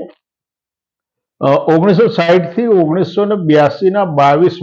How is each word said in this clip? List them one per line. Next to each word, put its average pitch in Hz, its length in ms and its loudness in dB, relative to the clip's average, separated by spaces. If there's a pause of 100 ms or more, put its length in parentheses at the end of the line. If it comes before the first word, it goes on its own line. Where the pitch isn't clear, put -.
(1400)
અ, 139 120 -4
ઓગણીસો 165 560 2
સાઠ 170 480 0
થી 240 100 -2
ઓગણીસો 185 600 0
ને 208 100 -2
બ્યાસી 151 540 0
ના 196 160 -2
બાવીસ 147 580 0